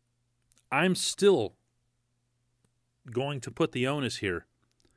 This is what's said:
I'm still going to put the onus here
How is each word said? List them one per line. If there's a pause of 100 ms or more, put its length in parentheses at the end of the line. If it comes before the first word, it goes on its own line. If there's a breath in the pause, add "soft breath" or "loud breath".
(720)
I'm
still (1600)
going
to
put
the
onus
here (520)